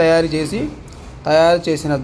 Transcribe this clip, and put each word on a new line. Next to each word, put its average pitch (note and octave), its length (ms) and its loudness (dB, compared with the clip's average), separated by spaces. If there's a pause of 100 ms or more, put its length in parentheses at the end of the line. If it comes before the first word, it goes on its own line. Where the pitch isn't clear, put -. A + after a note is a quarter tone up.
తయారు E3 360 2
చేసి, G3 340 -4 (580)
తయారు E3+ 400 4
చేసిన D3+ 240 -2 (100)